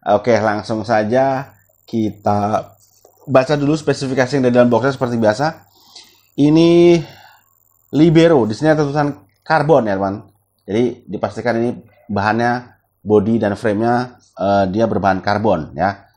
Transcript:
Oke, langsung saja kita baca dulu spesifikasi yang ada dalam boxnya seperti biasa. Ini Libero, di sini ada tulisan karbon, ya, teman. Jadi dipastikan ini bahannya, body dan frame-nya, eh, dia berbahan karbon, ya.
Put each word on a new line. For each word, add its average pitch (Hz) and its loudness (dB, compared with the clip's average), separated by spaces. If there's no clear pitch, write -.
Oke, 110 2
langsung 107 -4
saja 123 -2
kita 104 -4
baca 135 2
dulu 143 0
spesifikasi 135 -2
yang 127 2
ada 123 4
dalam 120 2
boxnya 123 0
seperti 120 -4
biasa. 113 -2
Ini 170 4
Libero, 160 4
di 107 -4
sini 151 0
ada 151 2
tulisan 143 -2
karbon, 147 2
ya, 98 -2
teman. 98 -4
Jadi 113 -4
dipastikan 110 -4
ini 117 -4
bahannya, 113 -2
body 107 2
dan 104 -2
frame-nya, 120 -4
eh, 98 0
dia 110 0
berbahan 98 0
karbon, 101 -2
ya. 95 -4